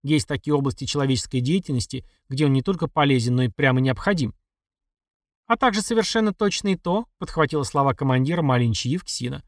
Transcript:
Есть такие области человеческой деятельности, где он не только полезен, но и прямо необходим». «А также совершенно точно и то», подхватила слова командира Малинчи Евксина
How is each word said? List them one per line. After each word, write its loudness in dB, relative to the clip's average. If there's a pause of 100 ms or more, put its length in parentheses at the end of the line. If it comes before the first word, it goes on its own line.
Есть 0
такие -2
области -2
человеческой -2
деятельности, -4 (240)
где 0
он 4
не 2
только -2
полезен, 2
но 2
и 0
прямо 2
необходим». 0 (1120)
«А 0
также 2
совершенно 0
точно 0
и 2
то», -2 (140)
подхватила -2
слова 0
командира 0
Малинчи 2
Евксина -6